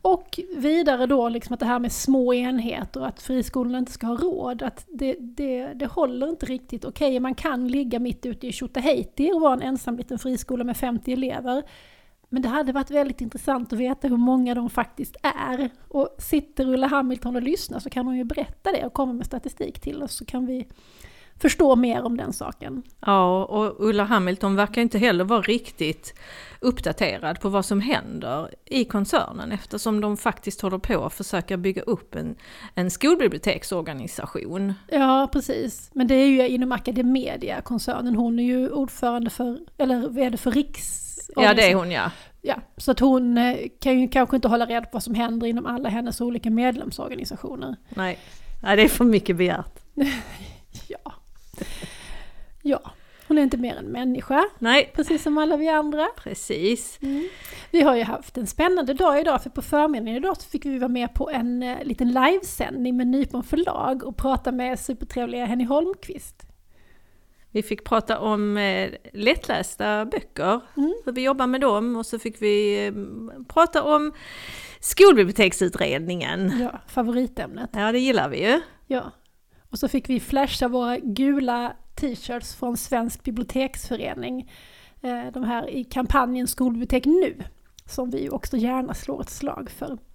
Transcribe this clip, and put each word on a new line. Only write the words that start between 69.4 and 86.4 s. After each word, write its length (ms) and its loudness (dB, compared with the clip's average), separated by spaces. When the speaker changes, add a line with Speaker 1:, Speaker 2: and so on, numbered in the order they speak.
Speaker 2:
böcker, 540 -2
Speaker 1:
Mm. 180 0
Speaker 2:
hur 80 -4
vi 120 -6
jobbar 220 2
med 140 0
dem, 360 2
och 100 -6
så 120 -6
fick 240 -8
vi, 440 2
eh, 60 -4
prata 340 4
om 300 2
skolbiblioteksutredningen. 1800 6
Speaker 1:
Ja, 280 -4
favoritämnet. 840 -2
Speaker 2:
Ja, 200 0
det 60 2
gillar 300 2
vi 220 -2
ju. 100 4
Speaker 1:
Ja. 260 -4
Och 80 -8
så 100 -2
fick 220 -2
vi 100 0
flasha 480 0
våra 300 -2
gula 760 0
t-shirts 540 -6
från 220 -4
Svensk 460 -2
biblioteksförening. 1300 -6
Eh, 300 -6
de 120 -6
här 260 -4
i 140 -6
kampanjen 640 0